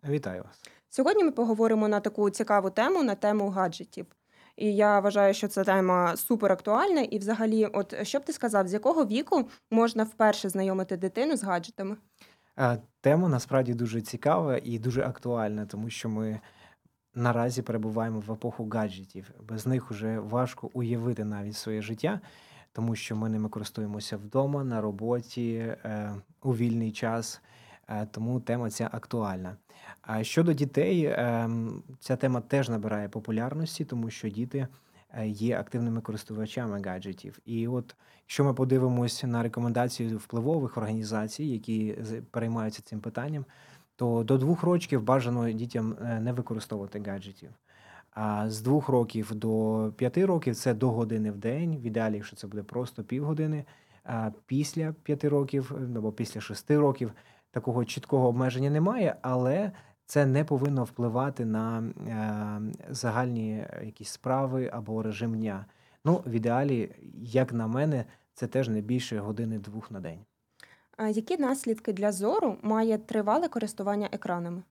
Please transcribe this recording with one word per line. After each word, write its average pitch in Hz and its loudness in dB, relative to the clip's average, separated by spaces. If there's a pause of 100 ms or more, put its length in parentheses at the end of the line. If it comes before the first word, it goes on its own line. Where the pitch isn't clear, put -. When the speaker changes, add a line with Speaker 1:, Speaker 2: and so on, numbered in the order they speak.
Speaker 1:
Вітаю 101 -2
вас. - -20 (300)
Speaker 2:
Сьогодні 370 4
ми 311 6
поговоримо 220 4
на 208 4
таку 208 2
цікаву 202 2
тему, 302 4
на 220 2
тему 208 2
гаджетів. 180 -2 (500)
І 208 2
я 208 8
вважаю, 202 6
що 202 -2
ця 196 0
тема 185 6
суперактуальна. 220 4
І 214 0
взагалі, 220 2
от 202 -2
що 277 0
б 285 -4
ти 320 -6
сказав, 208 2
з 180 -2
якого 262 4
віку 254 2 (220)
можна 226 4
вперше 214 4
знайомити 190 0
дитину 226 0
з 202 -4
гаджетами? 196 -4 (640)
Speaker 1:
Е, 120 4 (220)
тема 165 6
насправді 127 2
дуже 117 -2
цікава 143 0
і 117 -4
дуже 120 -2
актуальна, 107 -2
тому 107 -8
що - -6
ми 110 -4 (760)
наразі 120 2
перебуваємо 113 -2
в 104 -8
епоху 110 -6
гаджетів. 95 -4 (180)
Без 113 -6
них 127 0
уже 110 -4
важко 120 -2
уявити 117 -2
навіть 104 -6
своє 107 -4
життя, 131 -2 (520)
тому 113 -2
що - -6
ми 110 -2
ними 107 0
користуємося 104 -6
вдома, 135 0
на 117 -2
роботі, 117 -2
е, 107 -6 (280)
у 131 0
вільний 113 0
час. 113 -4 (480)
Е, 107 -4
тому 113 -2
тема 120 -2
ця 113 -4
актуальна. 98 -4 (460)
А 110 -2
щодо 165 4
дітей, 147 2
ем, 117 0 (180)
ця 131 -2
тема 127 2
теж 135 0
набирає 107 -2
популярності, 127 -4
тому 117 -4
що - -6
діти, 127 -4 (440)
е, 110 -4
є 107 0
активними 117 -2
користувачами 107 -6
гаджетів. 95 -10
І 113 -4
от, 123 -6 (260)
якщо - 2
ми 135 4
подивимось 127 2
на 117 0
рекомендації 120 0
впливових 117 -2
організацій, 110 -2
які 110 -2
з-, 113 -6 (100)
переймаються 113 -2
цим 107 -8
питанням, 135 -6 (520)
то 117 2
до 135 6
двох 160 4
рочків 170 2
бажано 120 2
дітям, 113 -4
е, 117 -2
не 120 -2
використовувати 107 -6
гаджетів. 98 -10 (600)
А 107 -2
з 107 -6
двох 139 2
років 113 2
до 110 0
п'яти 170 2
років 156 2
це 123 0
до 120 2
години 110 0
в 101 -6
день, 147 -2
в 131 -8
ідеалі, 110 0
якщо 104 -10
це - -14
буде 104 -8
просто 120 -8
півгодини. 147 -2 (400)
А 113 -2 (160)
після 151 -2 (100)
п'яти 147 0
років, 139 0
е, 123 -4
або 107 -2
після 107 -6
шести 147 0
років 135 4 (380)
такого 120 0
чіткого 139 2
обмеження 127 2
немає, 175 2
але 131 2 (340)
це 147 4
не 135 4
повинно 139 2
впливати 120 -2
на, 113 -2
е, 107 -6
загальні 113 -2 (160)
якісь 110 -14
справи 131 -2
або 110 -6
режим 110 -4
дня. 107 -4 (380)
Ну, 165 4
в 123 -6
ідеалі, 117 0 (320)
як 123 2
на 117 -2
мене, 127 0 (300)
це 123 -6
теж 127 0
не 107 0
більше 120 -2
години-двох 107 -6
на 101 -10
день. 87 -10 (760)
Speaker 2:
А 220 -2
які 220 -2
наслідки 247 -2
для 202 0
зору 202 0
має 220 2
тривале 220 0
користування 208 -2
екранами? 175 -4